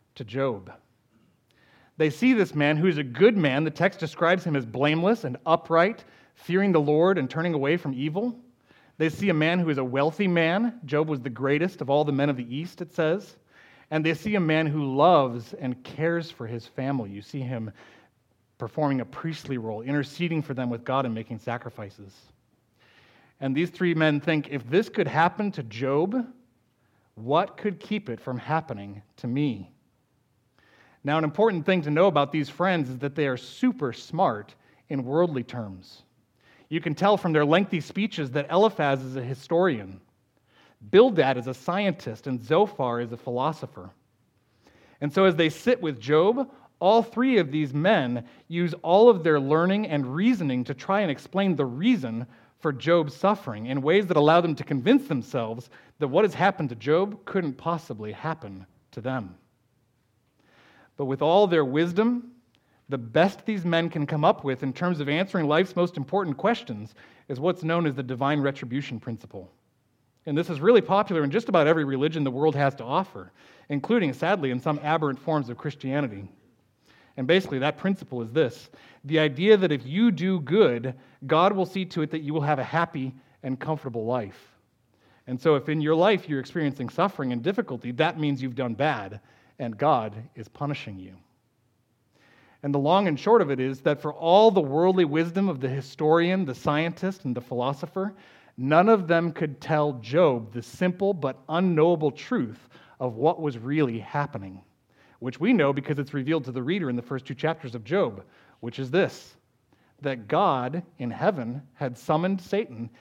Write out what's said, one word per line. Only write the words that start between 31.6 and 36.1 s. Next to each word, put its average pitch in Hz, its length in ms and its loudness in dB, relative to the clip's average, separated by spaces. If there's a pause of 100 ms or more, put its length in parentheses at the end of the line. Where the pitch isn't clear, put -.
thing 185 160 2
to 147 80 -4
know 170 160 4
about 143 240 2
these 151 180 -2
friends 175 400 0
is 127 100 -10
that 139 140 -6
they 147 140 0
are 123 100 -2
super 156 560 -2
smart 127 640 -2 (340)
in 135 160 -4
worldly 147 380 0
terms. 101 580 -12 (680)